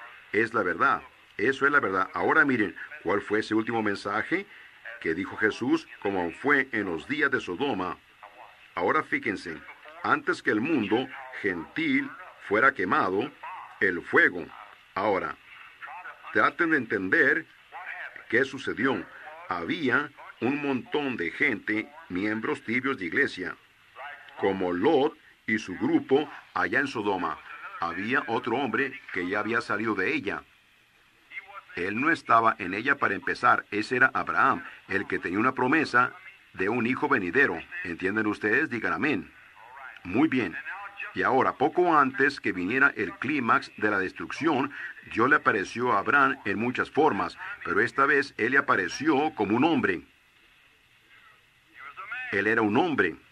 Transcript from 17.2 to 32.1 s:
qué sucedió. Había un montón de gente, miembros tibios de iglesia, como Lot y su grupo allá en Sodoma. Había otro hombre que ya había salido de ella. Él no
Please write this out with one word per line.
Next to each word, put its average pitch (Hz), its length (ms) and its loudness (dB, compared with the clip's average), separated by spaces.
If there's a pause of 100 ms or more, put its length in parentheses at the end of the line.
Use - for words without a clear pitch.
qué 117 160 2
sucedió. 117 600 -2 (420)
Había 131 640 0 (300)
un 143 200 -2
montón 139 540 -2
de 85 160 -6
gente, 107 580 -2 (200)
miembros 110 560 -2
tibios 127 320 -2
de 95 80 -8
iglesia, 92 500 -4 (800)
como 95 380 0
Lot 139 440 2 (300)
y 110 120 0
su 92 180 -8
grupo 139 520 2 (240)
allá 92 280 0
en 143 60 -2
Sodoma. 95 520 -2 (400)
Había 101 480 -2
otro 117 300 0
hombre 131 420 -2 (140)
que 90 160 -4
ya 104 100 0
había 110 220 0
salido 107 340 -2
de 95 180 0
ella. 95 300 -4 (1300)
Él 101 240 -4
no 156 100 2